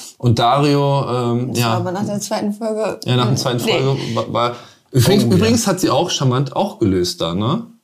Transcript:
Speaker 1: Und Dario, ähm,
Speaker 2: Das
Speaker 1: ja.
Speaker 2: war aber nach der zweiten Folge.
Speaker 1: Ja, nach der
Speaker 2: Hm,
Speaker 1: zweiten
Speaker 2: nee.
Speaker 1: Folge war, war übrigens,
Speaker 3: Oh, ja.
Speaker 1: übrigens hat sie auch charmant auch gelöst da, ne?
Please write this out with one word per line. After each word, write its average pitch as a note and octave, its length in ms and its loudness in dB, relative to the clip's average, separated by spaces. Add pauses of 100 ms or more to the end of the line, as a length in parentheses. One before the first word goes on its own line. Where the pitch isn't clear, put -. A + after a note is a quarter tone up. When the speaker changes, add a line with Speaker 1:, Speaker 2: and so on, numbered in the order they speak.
(180)
Speaker 1:
Und A#2+ 200 2
Dario, C#3 960 2
ähm, B2 160 -2
Speaker 2:
Das A#2+ 80 -4
Speaker 1:
ja. A#2+ 120 2
Speaker 2:
war A2+ 60 2
aber F3+ 160 -2
nach G3+ 120 -4
der G#3 160 -4
zweiten G#3+ 320 -4
Folge. G#3+ 520 -4
Speaker 1:
Ja, B2 120 0
nach B2 100 2
der A#2+ 40 0
Speaker 2:
Hm, C3 60 0
Speaker 1:
zweiten B2 280 -2
Speaker 2:
nee. G3 160 0
Speaker 1:
Folge C3+ 360 -2
war, - 160 -4
war A#2+ 240 -2 (340)
übrigens, E3+ 340 4
Speaker 3:
Oh, - 40 2
ja. F#3+ 80 4
Speaker 1:
übrigens A3 320 2
hat F#3 120 0
sie - 100 0
auch E3+ 200 0
charmant C3+ 460 0
auch - 240 -4
gelöst F#2 400 0
da, E2+ 140 -2
ne? B2 320 -2 (180)